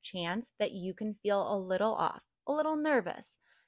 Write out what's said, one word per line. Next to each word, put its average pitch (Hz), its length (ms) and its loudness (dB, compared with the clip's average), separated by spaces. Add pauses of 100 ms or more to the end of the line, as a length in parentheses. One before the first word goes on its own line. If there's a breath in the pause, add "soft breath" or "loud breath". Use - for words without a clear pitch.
chance 180 580 -4
that 208 140 0
you 185 200 -6
can 214 300 -4
feel 202 320 2
a - 20 2
little 185 360 2
off, - 320 -2 (200)
a 269 60 0
little 311 240 2
nervous, 285 640 0 (280 soft breath)